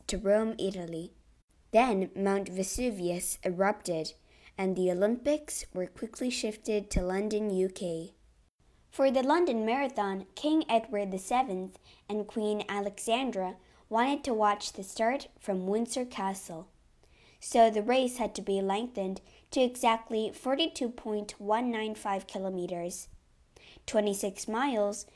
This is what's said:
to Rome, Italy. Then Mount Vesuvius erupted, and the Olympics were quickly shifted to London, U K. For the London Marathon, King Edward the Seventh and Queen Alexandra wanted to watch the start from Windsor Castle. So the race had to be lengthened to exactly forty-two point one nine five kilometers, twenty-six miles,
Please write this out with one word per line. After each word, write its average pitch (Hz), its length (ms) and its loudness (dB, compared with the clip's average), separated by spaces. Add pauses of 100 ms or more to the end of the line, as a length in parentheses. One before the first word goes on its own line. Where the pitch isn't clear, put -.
to 196 120 -4
Rome, 214 400 2
Italy. 175 540 -4 (600)
Then 214 440 4
Mount 196 320 2
Vesuvius 185 960 -2
erupted, 180 680 0 (420)
and 190 180 0
the 185 160 2
Olympics 240 840 0
were 185 120 -2
quickly - 440 -6
shifted 214 600 -2
to 180 120 2
London, 208 480 0
U 185 180 2
K. 175 460 -6 (760)
For 269 200 4
the 262 120 2
London 269 440 4
Marathon, 220 680 -2
King 311 340 2
Edward 220 440 0
the 190 60 -4
Seventh 190 600 -2 (300)
and 208 180 -4
Queen 208 420 -2
Alexandra 202 880 -2 (340)
wanted 269 340 2
to 262 100 0
watch 208 380 2
the 196 100 -10
start 233 460 0 (100)
from 185 280 -2
Windsor 226 380 0
Castle. 196 640 -6 (680)
So 226 320 6
the 214 120 0
race 247 340 2
had 214 180 -2
to 214 80 -4
be 196 180 0
lengthened 196 600 -2 (300)
to 277 100 0
exactly 226 720 2
forty-two 277 560 -2
point 214 500 -6
one 220 320 0
nine 220 240 -2
five 196 320 -4
kilometers, 185 840 -6 (800)
twenty-six 208 600 0
miles, 220 680 0